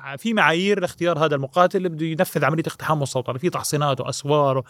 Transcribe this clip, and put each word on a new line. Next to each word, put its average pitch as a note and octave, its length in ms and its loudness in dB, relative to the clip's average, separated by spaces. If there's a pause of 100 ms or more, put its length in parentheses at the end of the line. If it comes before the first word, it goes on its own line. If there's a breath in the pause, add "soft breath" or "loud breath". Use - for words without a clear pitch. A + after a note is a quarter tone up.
(180)
في A3+ 160 -2
معايير F#3+ 460 4
لاختيار E3+ 460 0
هذا D3 100 2
المقاتل F3+ 420 2
اللي F#3 120 -2
بده D#3+ 160 -6
ينفذ D#3+ 400 -2
عملية D#3+ 220 0
اقتحام D#3 320 -2
مستوطنة، B2+ 380 -4
في E3+ 120 -2
تحصينات C#3+ 520 -2
وأسوار C3+ 680 0